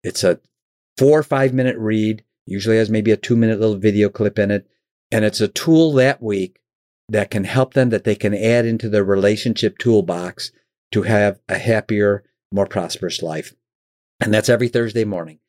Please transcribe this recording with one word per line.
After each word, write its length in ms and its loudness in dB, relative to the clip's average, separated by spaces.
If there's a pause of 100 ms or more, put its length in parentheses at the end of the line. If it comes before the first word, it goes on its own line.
It's 180 -6
a 160 2 (580)
four 220 4
or 60 0
five 280 0
minute 260 -2
read, 440 -2 (240)
usually 300 0
has 140 0
maybe 200 0
a 60 4
two 200 -2
minute 240 0
little 180 0
video 300 2
clip 300 -2
in 120 0
it. 160 -4 (440)
And 140 0
it's 160 -2
a 80 0
tool 460 2
that 280 2
week 360 -4 (500)
that 220 -2
can 120 -2
help 320 -2
them, 160 2
that 140 -2
they 100 0
can 200 -2
add 300 2
into 240 -4
their 140 2
relationship 760 0
toolbox 760 -2 (400)
to 100 0
have 460 0
a 100 -4
happier, 640 0 (300)
more 140 0
prosperous 540 -8
life. 340 -10 (680)
And 120 -2
that's 160 0
every 200 2
Thursday 360 -2
morning. 340 -8 (100)